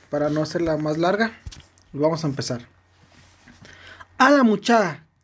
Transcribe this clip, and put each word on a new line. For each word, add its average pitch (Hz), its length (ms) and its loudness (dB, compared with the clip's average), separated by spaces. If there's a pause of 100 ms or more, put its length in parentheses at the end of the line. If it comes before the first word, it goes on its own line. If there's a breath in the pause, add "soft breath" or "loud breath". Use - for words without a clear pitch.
para 147 220 -2
no 156 120 0
hacerla 160 360 -2
más 151 200 -4
larga. 202 340 0 (600)
Vamos 156 320 -2
a 151 40 -2
empezar. 131 340 -6 (1600 loud breath)
"A 262 120 6
la 285 120 6
mucha, 202 600 0 (200)